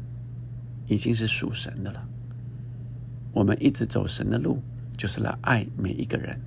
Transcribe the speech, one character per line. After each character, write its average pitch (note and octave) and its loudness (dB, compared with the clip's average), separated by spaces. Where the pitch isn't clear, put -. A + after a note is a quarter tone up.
已 G#2+ 6
经 A#2 4
是 A2 2
属 - 0
神 - -4
的 G2+ -2
了。 - -8
我 - 4
们 G#2+ 6
一 C#3+ 6
直 A2+ 4
走 G2+ 2
神 - 0
的 A2 4
路， - 2
就 - -2
是 - -2
来 - 0
爱 A#2+ 4
每 G2 0
一 A#2+ 0
个 - 0
人。 - -4